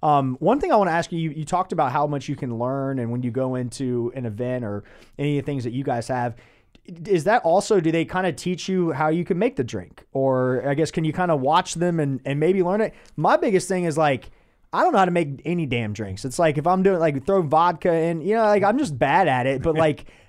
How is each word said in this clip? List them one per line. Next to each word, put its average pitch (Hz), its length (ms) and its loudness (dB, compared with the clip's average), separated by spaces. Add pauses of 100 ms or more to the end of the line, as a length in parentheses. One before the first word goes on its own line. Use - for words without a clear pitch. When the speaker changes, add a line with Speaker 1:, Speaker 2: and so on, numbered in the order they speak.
Speaker 1:
Um, 139 380 2
one 233 220 2
thing 370 100 -2
I 240 60 6
wanna 190 140 2
ask 165 200 -2
you, 170 80 -4
you: 160 120 -4
you 156 140 -8
talked 185 280 -2
about 147 180 0
how 147 160 0
much 143 220 -4
you 139 80 -6
can 120 200 -6
learn 135 420 -4
and 117 120 -4
when 123 100 -4
you 123 100 -4
go 131 240 -2
into 123 600 -4
an 127 100 -6
event 123 380 -4
or 101 220 -8 (340)
any 147 200 0
of 131 60 -4
the - 0 -
things 139 200 -6
that 117 80 -6
you 139 100 -6
guys 123 240 -4
have, 123 280 -4 (720)
is 175 200 2
that 226 180 4
also, 190 380 4
do 160 100 2
they 160 140 2
kinda 185 260 -2
teach 180 380 -6
you 180 240 0
how 151 160 0
you 170 160 0
can 175 120 -2
make 233 200 -2
the 131 60 -2
drink? 101 500 -10
Or 127 520 0
I 139 80 0
guess, 147 160 0
can 165 140 -4
you 156 80 0
kinda 175 240 0
watch 147 380 2
them 170 260 0
and, 139 240 -2
and 139 160 -4
maybe 180 240 2
learn 185 160 0
it? 208 140 -2 (240)
My 185 180 2
biggest 254 320 0
thing 180 160 -2
is, 160 140 -2
like, 147 340 0 (420)
I 202 100 2
don't 339 100 4
know 214 60 4
how 190 60 6
to 175 60 0
make 156 320 -2
any 165 220 -2
damn 117 260 -2
drinks. 101 320 -8
It's 135 160 -6
like, 156 180 2
if 147 80 -2
I'm 185 160 2
doing, 190 160 4
like, 147 280 0
throw 196 160 2
vodka 165 520 2
in, 165 280 0
you 196 140 0
know, 226 80 2
like, 208 200 4
I'm 214 140 2
just 185 200 -4
bad 151 300 4
at 127 180 2
it. 135 160 0
But, 160 140 0
Speaker 2:
<laughs> 160 100 4
Speaker 1:
like, 151 200 -2 (240)